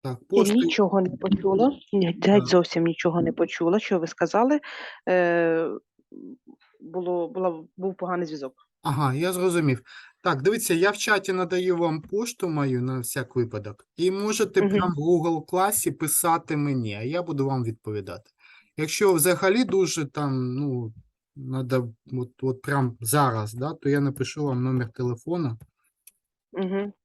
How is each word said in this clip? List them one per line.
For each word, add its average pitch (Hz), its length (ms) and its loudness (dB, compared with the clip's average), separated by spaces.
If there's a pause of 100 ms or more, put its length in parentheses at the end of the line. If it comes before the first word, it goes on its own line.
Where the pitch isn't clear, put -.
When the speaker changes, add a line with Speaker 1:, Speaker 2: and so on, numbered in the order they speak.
Speaker 1:
Так, 131 180 -8
Speaker 2:
Я - 80 -20
Speaker 1:
пошту. 208 260 6
Speaker 2:
нічого 202 460 2
не 180 80 0
почула. 196 680 2 (140)
Ні, 190 140 4
геть 170 140 -4
Speaker 1:
Так. 196 260 4
Speaker 2:
зовсім 175 360 4
нічого 170 380 0
не 165 100 0
почула, 170 480 0
що 190 200 -2
ви 160 80 -2
сказали. 226 520 2 (500)
Е, 170 600 2 (1120)
було, 175 480 -4
була, 175 340 -4 (140)
був 185 180 -6
поганий 180 320 -4
зв'язок. 139 260 -10 (280)
Speaker 1:
Ага, 135 320 0
я 175 200 -2
зрозумів. 170 480 0 (400)
Так, 151 200 -2
дивіться, 190 320 0
я 185 180 4
в 208 60 -6
чаті 196 360 0
надаю 180 440 0
вам 160 240 0
пошту 208 480 -4
мою 139 320 0
на 131 180 -4
всяк 120 360 -8
випадок. 107 520 -4 (100)
І 180 140 2
можете 208 500 0
Speaker 2:
Мгм. 202 80 2
Speaker 1:
прям 185 280 4
в - 20 -4
Google 165 460 2
класі 185 460 0
писати 160 640 0
мені, 131 380 -2
а 107 80 -10
я 165 200 -4
буду 143 220 -2
вам 131 180 -2
відповідати. 104 680 -8 (460)
Якщо 180 360 2
взагалі 180 500 2
дуже 175 420 0
там, 131 500 -4
ну, 123 380 -4 (420)
надо 131 540 -2 (240)
от, 123 180 -6 (100)
от 131 200 -4
прям 131 400 0
зараз, 113 520 0
да, 139 200 -6
то - 160 -4
я 143 100 2
напишу 143 460 -2
вам 127 180 -2
номер 127 280 -2
телефону. 123 680 -4 (960)
Speaker 2:
Мгм. 196 400 -4 (120)